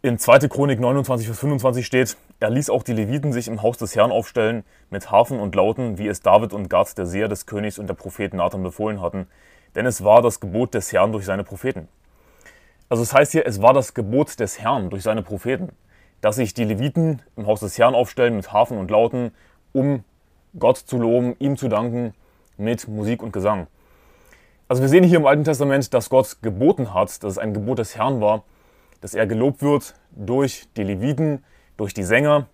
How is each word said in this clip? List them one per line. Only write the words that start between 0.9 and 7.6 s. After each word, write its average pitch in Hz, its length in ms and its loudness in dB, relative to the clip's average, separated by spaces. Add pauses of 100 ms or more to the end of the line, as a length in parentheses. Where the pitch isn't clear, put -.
Vers 113 140 -8
fünfundzwanzig 127 460 0
steht: 127 300 0 (220)
„Er 107 120 0
ließ 135 200 0
auch 123 140 0
die 123 100 -2
Leviten 131 380 -2
sich 117 160 -4
im 107 140 -8
Haus 120 160 0
des 113 180 -6
Herrn 107 160 4
aufstellen, 110 520 -2 (260)
mit 101 200 -10
Harfen 113 300 2
und 98 160 -4
Lauten, 107 420 0
wie 104 80 -6
es 98 140 -6
David 92 320 4
und 92 180 -8
Gad, 90 260 0
der 95 100 -6
Seher 98 220 -4
des 101 180 -8
Königs 104 340 -8